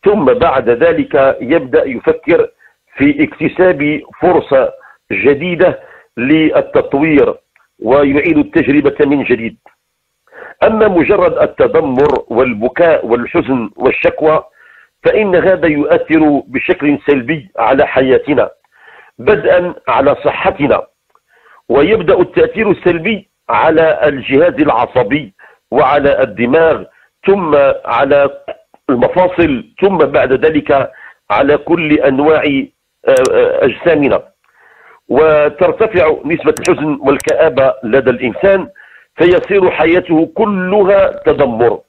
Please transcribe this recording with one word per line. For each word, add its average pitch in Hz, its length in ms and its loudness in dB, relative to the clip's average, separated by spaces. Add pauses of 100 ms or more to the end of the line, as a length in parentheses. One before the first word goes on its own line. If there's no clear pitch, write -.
ثم 196 200 2
بعد 131 440 0
ذلك 135 720 0
يبدأ 143 440 0
يفكر 139 640 -2 (480)
في 143 260 0
اكتساب 156 760 -2 (200)
فرصة 143 520 0 (380)
جديدة 147 680 0 (380)
للتطوير 143 1160 0 (440)
ويعيد 139 580 0
التجربة 147 680 0
من 139 180 -2
جديد. 113 340 -4 (1040)
أما 214 240 2
مجرد 180 500 0
التذمر 143 920 0
والبكاء 127 760 0
والحزن 120 680 -2
والشكوى، 151 680 -2 (600)
فإن 190 320 0
هذا 170 320 2
يؤثر 147 800 0
بشكل 139 600 -2
سلبي 135 500 -2
على 131 300 0
حياتنا، 127 640 0 (680)
بدءا 143 560 0 (120)
على 135 280 0 (100)
صحتنا، 143 640 -2 (840)
ويبدأ 175 500 2
التأثير 180 520 0
السلبي 180 580 -2 (200)
على 156 540 2
الجهاز 139 500 0
العصبي 123 800 -2 (380)
وعلى 139 500 2
الدماغ، 131 640 0 (440)
ثم 185 280 0 (300)
على 139 440 0 (600)
المفاصل، 160 760 0 (160)
ثم 190 160 0
بعد 135 480 0
ذلك 147 460 0 (400)
على 139 260 2
كل 156 360 -2
أنواع، 147 500 2 (640)
آه، 135 80 4 (180)
آه، 117 320 2
أجسامنا، 139 580 0 (840)
وترتفع 156 1080 2 (100)
نسبة 156 340 -2
الحزن 147 420 -2
والكآبة 135 720 0 (100)
لدى 123 260 0
الإنسان، 131 600 -2 (460)
فيصير 180 560 2
حياته 165 640 0
كلها 196 760 0 (140)
تذمر. 117 640 0